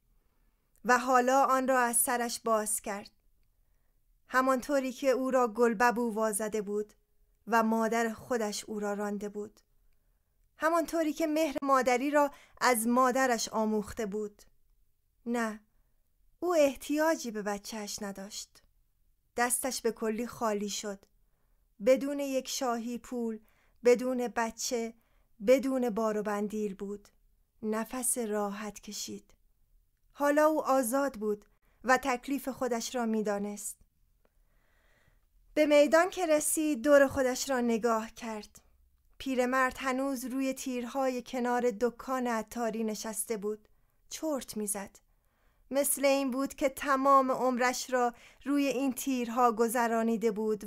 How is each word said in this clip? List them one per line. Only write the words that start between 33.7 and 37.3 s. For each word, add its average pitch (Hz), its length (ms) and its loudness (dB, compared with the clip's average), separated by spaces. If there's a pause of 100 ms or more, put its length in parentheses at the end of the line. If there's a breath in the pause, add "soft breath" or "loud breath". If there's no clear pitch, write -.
به 302 120 4
میدان 294 440 6
که 370 160 -4
رسید 302 560 0
دور 277 260 8
خودش 262 420 -2